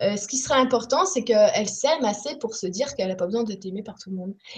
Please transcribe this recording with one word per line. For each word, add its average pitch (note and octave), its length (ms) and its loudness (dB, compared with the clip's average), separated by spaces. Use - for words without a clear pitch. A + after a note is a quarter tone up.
euh, G#3 140 0
ce - 120 -8
qui C4 80 -6
serait C4 240 4
important, C4 440 2
c'est B3+ 200 0
qu'elle G#3+ 440 4
s'aime C#4+ 360 0
assez A3 340 -2
pour A3 160 -6
se - 120 -6
dire G#3 280 -4
qu'elle F#3+ 160 -2
a F#3 60 -4
pas F3+ 100 -2
besoin A3+ 160 0
d'être G3 240 -6
aimée F#3+ 160 -6
par G#3 160 -16
tout F#3+ 120 -16
le F#3+ 60 -6
monde. F#3 200 -8